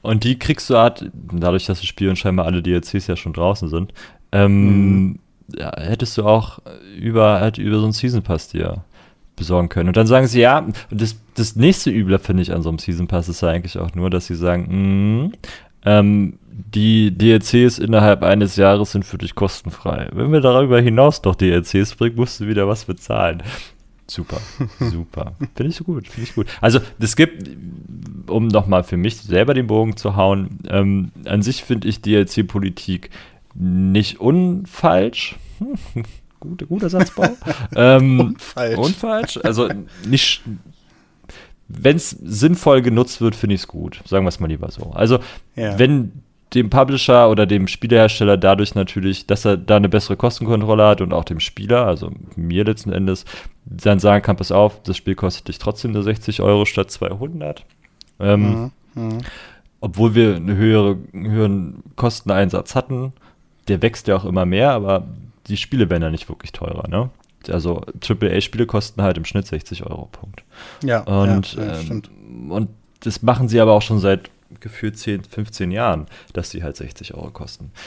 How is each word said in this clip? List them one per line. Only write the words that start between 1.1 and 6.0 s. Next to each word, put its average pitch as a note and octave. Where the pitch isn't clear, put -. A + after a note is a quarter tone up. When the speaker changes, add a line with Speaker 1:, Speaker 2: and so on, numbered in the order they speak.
Speaker 1:
dadurch, F2
dass F#2+
das G2
Spiel F#2+
und F#2
scheinbar F#2
alle F2
D F2
L F2
Cs -
ja F2
schon E2
draußen F2
sind, E2+
ähm, G2+
Speaker 2:
Mhm. F#2+
Speaker 1:
ja, -
hättest A2